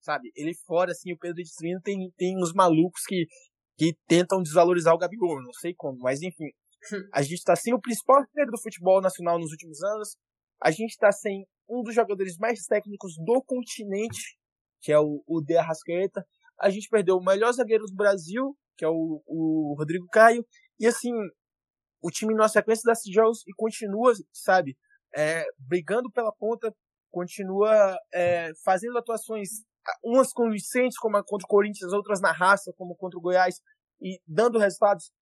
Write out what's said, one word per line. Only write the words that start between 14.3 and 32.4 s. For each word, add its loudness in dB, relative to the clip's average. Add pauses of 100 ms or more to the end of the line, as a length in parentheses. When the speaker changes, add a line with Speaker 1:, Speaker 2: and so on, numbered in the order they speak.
Speaker 1:
que -2
é 8
o, 0
o -4
De 0
Arrascaeta. -2 (360)
A 2
gente -8
perdeu 2
o -2
melhor 2
zagueiro 0
do -14
Brasil, 0 (220)
que -6
é 2
o, -2
o -2
Rodrigo -4
Caio. 6 (320)
E 0
assim, 0 (880)
o -6
time -4
numa 4
sequência 2
desses 0
jogos 4
e -18
continua, 0 (200)
sabe, 0 (380)
é, -2 (140)
brigando -4
pela -2
ponta, -6 (380)
continua, 2 (160)
é, 0 (120)
fazendo 0
atuações, -6 (560)
umas 4
convincentes, -2
como -2
a 0
contra -8
o -18
Corinthians, 2
outras -2
na 2
raça, 2